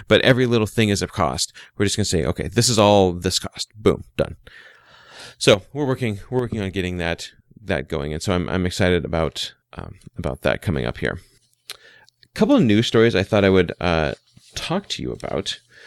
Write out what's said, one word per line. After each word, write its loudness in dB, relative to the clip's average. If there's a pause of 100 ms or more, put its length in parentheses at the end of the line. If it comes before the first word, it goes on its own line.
but 4
every 4
little 0
thing 0
is 0
a -2
cost. -4 (260)
We're 0
just -2
gonna 0
say, 0
"Okay, -4
this 0
is 2
all 6
this -4
cost." -12
Boom, 0 (100)
done. -4 (1000)
So 4 (100)
we're -4
working, -4
we're -2
working -4
on -4
getting -4
that, -6 (300)
that -4
going. -4
And -8
so -2
I'm, 0
I'm -2
excited 0
about, -4 (200)
um, -16 (180)
about -6
that 0
coming -2
up -6
here. -4 (540)
A -20
couple 4
of 6
news 4
stories 4
I 2
thought 2
I 6
would, 4
uh, 0 (400)
talk -6
to -8
you -6
about -8 (260)